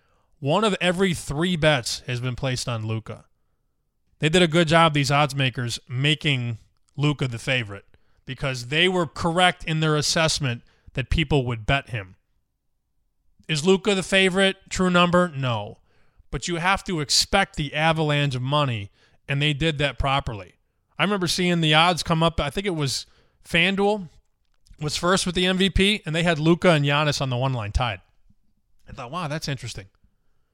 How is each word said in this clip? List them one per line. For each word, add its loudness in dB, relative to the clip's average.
one 0
of 0
every 0
three -2
bets 0
has -4
been -6
placed -4
on -6
Luka. -8
They 0
did 4
a 4
good 2
job, 6
these 0
odds 2
makers, -4
making -2
Luka -2
the -8
favorite -6
because -8
they 2
were 0
correct 0
in -2
their 2
assessment 0
that -6
people 2
would -6
bet -2
him. -10
Is -4
Luka 4
the 0
favorite? 2
True 0
number? 4
No. -4
But -8
you -4
have 0
to -4
expect 0
the -4
avalanche 0
of -6
money, -2
and -2
they 2
did -2
that -2
properly. -2
I -2
remember 0
seeing 0
the 4
odds 4
come 0
up. 0
I -4
think -6
it -2
was -4
FanDuel 0
was -4
first 0
with -4
the 0
M 0
V 2
P, 2
and -4
they 0
had 2
Luka 4
and 4
Giannis 0
on -4
the -2
one -2
line -6
tied. -2
I -20
thought, -14
"Wow, -8
that's -8
interesting." -10